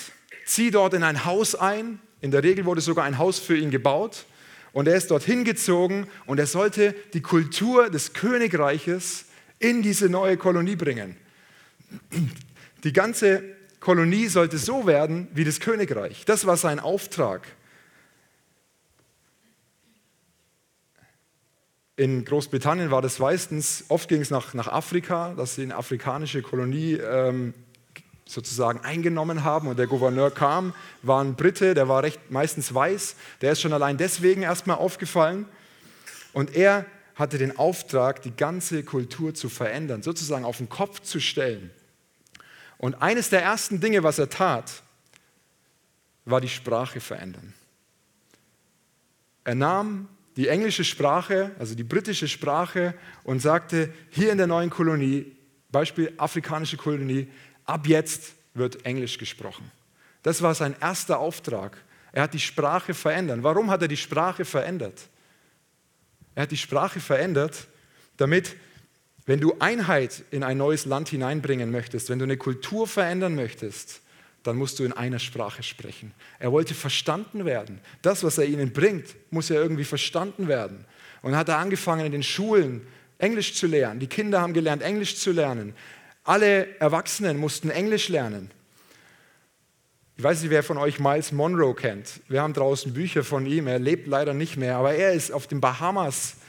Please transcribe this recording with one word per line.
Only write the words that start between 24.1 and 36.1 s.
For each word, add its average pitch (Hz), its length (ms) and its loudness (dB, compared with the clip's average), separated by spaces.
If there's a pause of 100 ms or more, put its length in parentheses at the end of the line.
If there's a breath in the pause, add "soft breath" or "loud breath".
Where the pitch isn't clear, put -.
ging 156 100 4
es 139 80 -2
nach, 135 240 -4
nach 120 160 -6
Afrika, 170 720 -2
dass 127 160 -4
sie 135 80 -6
eine 131 140 -6
afrikanische 131 640 -4
Kolonie, 139 540 -2
ähm, 123 580 -2 (720)
sozusagen 117 540 -2
eingenommen 160 640 -2
haben. 156 240 0
Und 123 100 -4
der 123 80 2
Gouverneur 131 440 2
kam, 160 440 0 (280 loud breath)
war 135 200 4
ein 135 140 -2
Brite, 185 380 4
der 135 140 4
war 135 140 4
recht, - 280 -4
meistens 139 440 -2
weiß, 175 420 0 (240 loud breath)
der 139 120 4
ist 151 80 0
schon 160 120 0
allein 143 240 2
deswegen 180 460 2
erstmal 175 340 0
aufgefallen. 180 720 0 (840 loud breath)